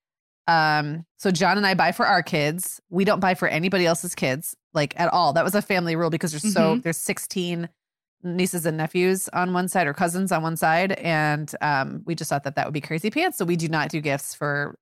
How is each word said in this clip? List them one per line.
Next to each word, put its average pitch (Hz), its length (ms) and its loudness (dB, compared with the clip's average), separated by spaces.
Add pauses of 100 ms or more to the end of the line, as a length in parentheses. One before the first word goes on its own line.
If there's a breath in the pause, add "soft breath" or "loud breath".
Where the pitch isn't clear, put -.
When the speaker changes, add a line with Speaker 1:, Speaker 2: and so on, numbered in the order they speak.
(480)
Speaker 1:
um, 156 580 2 (120)
so 196 140 0
John 180 260 2
and 208 80 2
I 190 80 4
buy 170 180 4
for - 140 0
our 180 160 4
kids. 160 580 -2 (100)
We 190 160 2
don't 180 140 2
buy 185 140 4
for 175 140 -2
anybody 180 400 0
else's 170 260 0
kids, 139 420 -4 (180)
like, 151 260 0
at 170 120 2
all. 170 220 2
That 165 100 4
was 185 120 0
a 208 60 2
family 175 340 0
rule 165 160 2
because 160 200 -2
there's 151 220 -2
so, 160 200 4
Speaker 2:
Mm-hmm. 156 80 -2
Speaker 1:
there's 165 160 -4
sixteen 175 720 -4 (540)
nieces 180 420 -2
and 160 120 0
nephews 180 560 0
on 180 200 0
one 180 140 0
side 180 200 2
or 143 60 -2
cousins 180 380 0
on 165 120 0
one 165 140 -2
side. 175 360 2
And, 151 680 0
um, 143 440 -2
we 165 100 -4
just 156 140 -8
thought 143 140 -2
that 143 120 -6
that - 100 -2
would - 80 -6
be 147 80 -4
crazy 160 300 -4
pants. 339 260 -2
So 190 80 -2
we 175 100 0
do 165 120 -2
not 156 220 -2
do 160 120 -4
gifts 143 320 -4
for 143 480 -4